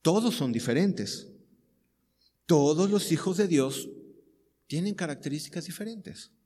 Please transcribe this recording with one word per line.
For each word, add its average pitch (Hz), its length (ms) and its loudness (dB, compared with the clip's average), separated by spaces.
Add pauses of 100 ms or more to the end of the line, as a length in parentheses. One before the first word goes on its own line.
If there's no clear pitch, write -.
Todos 208 340 2
son 131 180 0
diferentes. 120 760 0 (1160)
Todos 156 440 6
los 202 220 0
hijos 175 240 0
de 202 100 2
Dios 139 420 0 (800)
tienen 185 280 -2
características 151 720 -6
diferentes. 208 680 -12 (140)